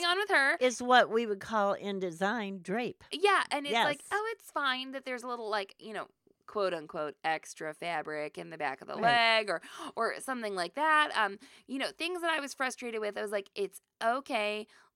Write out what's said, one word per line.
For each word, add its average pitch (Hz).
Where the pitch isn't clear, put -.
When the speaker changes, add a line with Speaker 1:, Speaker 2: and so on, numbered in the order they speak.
Speaker 1:
just 349
Speaker 2:
on 359
with 403
her." 294
Speaker 1:
Is 247
what 247
we 226
would 202
call 202
in 196
design 196
drape. 214
Speaker 2:
Yeah, 359
and 285
it's 285
like, 285
Speaker 1:
Yes. -
Speaker 2:
"Oh, 427
it's -
fine 262
that 269
there's 254
a 254
little, 233
like, 202
you 220
know, 180
quote 190
unquote 156
extra 156
fabric 156
in 170
the 160
back 139
of -
the -
Speaker 1:
Right. -
Speaker 2:
leg 214
or, 165
or 220
something 226
like 175
that." 302
Um, 202
you 269
know, 262
things 339
that 339
I 311
was 277
frustrated 240
with, 208
I 208
was 208
like, 202
"It's 196
okay, 220